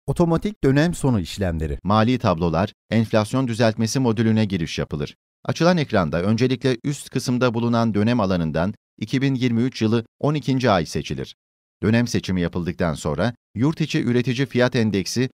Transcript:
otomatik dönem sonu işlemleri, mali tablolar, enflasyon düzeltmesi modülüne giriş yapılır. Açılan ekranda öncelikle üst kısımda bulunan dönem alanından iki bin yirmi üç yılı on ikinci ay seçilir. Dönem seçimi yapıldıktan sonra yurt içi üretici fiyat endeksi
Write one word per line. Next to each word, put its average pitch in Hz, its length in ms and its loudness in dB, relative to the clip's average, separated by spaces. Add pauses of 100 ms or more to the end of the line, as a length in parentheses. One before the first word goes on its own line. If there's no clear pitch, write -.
otomatik 170 560 0
dönem 147 300 2
sonu 123 260 0
işlemleri, 80 640 -4
mali 110 360 2
tablolar, 87 540 0 (160)
enflasyon 113 580 0
düzeltmesi 113 520 0
modülüne 110 460 2
giriş 87 340 -4
yapılır. 71 360 -6 (300)
Açılan 170 320 2
ekranda 87 440 0
öncelikle 123 600 0
üst 147 260 -8
kısımda 123 440 0
bulunan 117 400 0
dönem 110 260 2
alanından 87 540 0 (260)
iki 131 220 -4
bin 135 140 0
yirmi 117 260 0
üç 127 200 -4
yılı 113 240 2 (140)
on 143 140 0
ikinci 131 360 0
ay 87 160 4
seçilir. 67 500 -8 (480)
Dönem 117 240 2
seçimi 92 340 -2
yapıldıktan 85 520 -2
sonra 80 400 -4 (220)
yurt 143 260 -2
içi 151 220 -2
üretici 120 420 0
fiyat 123 300 0
endeksi 110 640 0